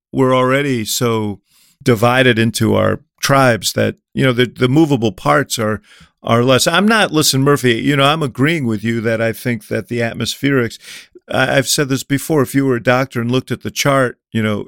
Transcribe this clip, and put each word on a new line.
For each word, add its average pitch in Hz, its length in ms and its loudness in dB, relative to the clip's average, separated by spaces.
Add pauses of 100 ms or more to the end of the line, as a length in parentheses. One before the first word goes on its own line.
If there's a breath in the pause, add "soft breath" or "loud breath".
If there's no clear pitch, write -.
(120)
we're 131 240 2
already 127 480 0
so 107 580 -4 (400 soft breath)
divided 123 560 4
into 110 380 0
our 101 260 0 (200)
tribes 131 520 0
that, 107 220 -2 (180)
you 117 100 -2
know, 131 100 2
the, 123 120 2
the 123 220 -2
movable 131 460 2
parts 147 440 -2
are, 107 240 -4 (400 soft breath)
are 117 220 2
less. 127 240 2
I'm 180 200 2
not, 214 240 2
listen, 147 300 0
Murphy, 131 340 2
you 135 200 0
know, 139 80 2
I'm 151 180 0
agreeing 143 460 -2
with 107 160 -4
you 117 180 -2
that 113 200 -2
I 113 120 -2
think 120 360 -6
that 110 180 -6
the 120 120 -6
atmospherics, 117 800 -2 (540 loud breath)
I, 131 260 0
I've 135 100 0
said 143 220 -2
this 127 140 -2
before, 139 380 -2
if 123 120 -2
you 135 120 0
were 131 100 0
a 113 80 -6
doctor 127 380 0
and 117 100 -2
looked 127 180 -2
at 120 120 -6
the 104 100 -8
chart, 135 480 -2 (120)
you 113 120 -2
know, 107 240 -4